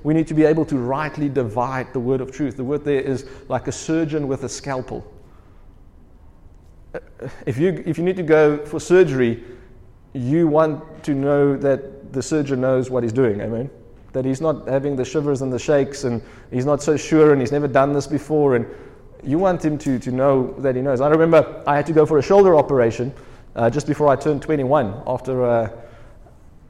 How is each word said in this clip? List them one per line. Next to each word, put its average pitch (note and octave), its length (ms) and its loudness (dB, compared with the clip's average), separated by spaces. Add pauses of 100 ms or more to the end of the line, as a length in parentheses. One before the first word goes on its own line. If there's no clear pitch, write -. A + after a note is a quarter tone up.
"We D3+ 100 2
need D#3+ 140 0
to D#3+ 60 -6
be D#3 100 4
able D#3 220 2
to C#3+ 100 -2
rightly C#3+ 520 -4
divide B2+ 640 -4
the C#3 60 -6
word B2+ 220 -2
of A#2+ 100 -8
truth." C3 260 -6
The C3+ 60 -8
word C#3+ 220 -4
there C#3+ 160 0
is C3+ 260 -4 (220)
like B2+ 180 -4
a B2+ 60 -6
surgeon D#3 560 -4
with C3+ 160 -6
a A#2+ 40 -8
scalpel. B2 560 -10 (2500)
If A#2 120 -4
you, E3+ 260 0
if D#3 140 -4
you E3 60 -4
need F#3 120 -2
to F#3 60 -6
go D3+ 360 4
for D3+ 200 -8
surgery, C3+ 640 2 (720)
you C#3 340 0
want D#3 560 0
to D3+ 100 -4
know C#3+ 440 2
that C3+ 560 -4
the C3 100 -4
surgeon C#3 380 -2
knows C3 300 0
what B2+ 120 -2
he's A2+ 100 -4
doing, A2+ 280 0
amen? A2+ 280 -6 (440)
That C3 120 -2
he's C3 160 -2
not D#3 280 -4
having C#3 260 -2
the B2+ 100 -2
shivers C#3+ 380 -2
and C3 100 -4
the B2 60 -4
shakes, C#3 460 0
and A#2+ 180 -2 (300)
he's B2+ 120 -2
not C#3+ 160 0
so D#3 160 2
sure, D#3 360 6
and C#3 80 4
he's B2 120 -2
never D3 140 0
done C3+ 260 2
this C#3+ 140 -2
before, D3 480 0
and A#2 120 0 (580)
you C3+ 120 0
want F#3 280 0
him D3+ 140 0
to, C3 200 -2
to B2+ 140 -6
know C3 460 2
that C3 180 -2
he B2+ 40 -2
knows. C3 200 -2
I C#3+ 80 2
remember D#3+ 580 4
I C#3+ 80 2
had D3 120 0
to E3 60 -4
go D#3 140 6
for D#3 120 2
a C3 40 4
shoulder G3 340 6
operation, C3 560 2 (440)
uh, A#2+ 140 2
just D3 160 -4
before D3 220 2
I C3 80 6
turned D3 260 -2
twenty-one, C3+ 640 0
after, B2+ 380 -2
uh, A#2 240 0 (1000)